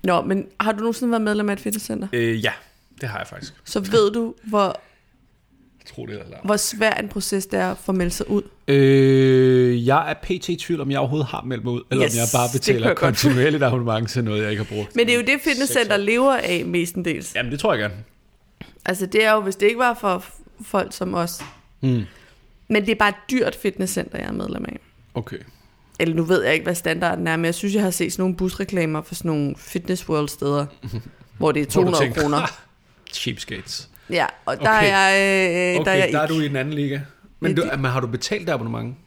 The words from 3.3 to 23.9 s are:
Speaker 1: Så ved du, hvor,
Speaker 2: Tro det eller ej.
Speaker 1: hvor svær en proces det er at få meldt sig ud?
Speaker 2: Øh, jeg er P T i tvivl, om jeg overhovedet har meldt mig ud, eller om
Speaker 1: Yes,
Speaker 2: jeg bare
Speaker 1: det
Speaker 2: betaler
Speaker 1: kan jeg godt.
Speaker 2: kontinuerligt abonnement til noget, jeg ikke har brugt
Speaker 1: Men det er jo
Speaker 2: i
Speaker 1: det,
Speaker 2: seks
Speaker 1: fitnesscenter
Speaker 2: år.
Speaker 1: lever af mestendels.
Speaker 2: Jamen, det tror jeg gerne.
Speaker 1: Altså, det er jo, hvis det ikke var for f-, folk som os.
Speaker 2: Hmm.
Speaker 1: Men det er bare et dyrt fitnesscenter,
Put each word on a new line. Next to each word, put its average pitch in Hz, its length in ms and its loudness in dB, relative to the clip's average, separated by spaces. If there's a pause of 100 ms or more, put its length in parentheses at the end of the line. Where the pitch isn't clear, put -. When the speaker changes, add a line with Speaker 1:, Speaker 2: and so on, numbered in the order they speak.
Speaker 1:
Så - 140 -4
ved 208 320 4
du, 233 220 -4 (100)
hvor, 208 380 0 (1120)
Speaker 2:
Tro 120 100 -12
det 104 80 -12
eller - 220 -14
ej. - 80 -20
Speaker 1:
hvor 208 140 2
svær 220 360 0
en 208 160 -4
proces 190 360 -4
det 196 140 -2
er 185 120 0
at 185 60 -6
få - 140 -4
meldt 180 220 0
sig - 160 -6
ud? 202 120 2 (260)
Speaker 2:
Øh, 131 1200 6
jeg 151 240 4
er - 20 -2
P - 280 -4
T - 80 -8
i 175 60 0
tvivl, 165 260 -4
om 139 100 -2
jeg 139 80 0
overhovedet 135 280 0
har - 140 -8
meldt 123 220 -6
mig 120 100 -4
ud, 123 80 -4 (100)
eller 131 120 2
om - 20 4
Speaker 1:
Yes, 110 120 -2
Speaker 2:
jeg 117 160 2
bare 123 100 4
Speaker 1:
det 120 100 0
Speaker 2:
betaler 135 260 2
Speaker 1:
kan 113 80 2
jeg 185 100 4
godt. 135 180 2
Speaker 2:
kontinuerligt 139 480 4
abonnement 117 460 0
til 123 140 -2
noget, 107 200 0
jeg 104 80 -2
ikke 107 120 -2
har 101 120 -8
brugt 104 200 -6
Speaker 1:
Men 240 120 4
det 240 60 2
er 240 40 4
jo 240 60 0
Speaker 2:
i - 20 -4
Speaker 1:
det, 269 80 2
Speaker 2:
seks 277 100 -2
Speaker 1:
fitnesscenter 262 500 0
Speaker 2:
år. 202 40 2
Speaker 1:
lever 240 400 4
af 175 280 -2
mestendels. 175 680 -4
Speaker 2:
Jamen, 123 160 -2
det 143 80 -6
tror 208 140 2
jeg 113 80 0
gerne. 101 140 -4 (880)
Speaker 1:
Altså, 185 200 -2
det 214 180 2
er 214 100 6
jo, 214 80 4
hvis 190 140 -4
det 196 100 0
ikke 226 140 2
var 247 140 2
for 190 260 -2
f-, - 460 -20
folk - 280 -2
som 180 200 -6
os. 175 300 -4 (360)
Speaker 2:
Hmm. 123 240 0 (640)
Speaker 1:
Men 214 180 2
det 226 60 0
er 214 40 2
bare 208 140 4
et 202 60 -4 (160)
dyrt 254 240 0
fitnesscenter, - 640 -4